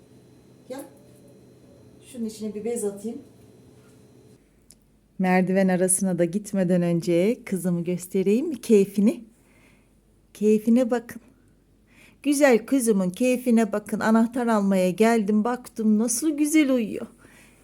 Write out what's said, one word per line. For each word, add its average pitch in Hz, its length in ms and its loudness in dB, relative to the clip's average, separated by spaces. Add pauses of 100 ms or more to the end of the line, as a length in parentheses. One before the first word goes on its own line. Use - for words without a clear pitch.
(680)
Ya, 262 120 -12 (1300)
şunun 233 140 -8
içine 208 280 -10
bir 202 100 -10
bez 233 200 -6
atayım. 220 380 -8 (2000)
Merdiven 185 500 2
arasına 185 500 0
da 175 60 2
gitmeden 185 580 0
önce 175 640 0
kızımı 175 400 -4
göstereyim 190 640 -2
mi 294 120 -8
keyfini? 202 640 2 (1080)
Keyfine 214 560 2
bakın. 240 320 -6 (1000)
Güzel 269 440 2
kızımın 220 440 0
keyfine 240 640 0
bakın. 208 280 -6
Anahtar 226 460 0
almaya 196 440 2
geldim, 214 540 2
baktım 233 540 -2
nasıl 254 320 -2
güzel 294 400 2
uyuyor. 226 360 -2 (580)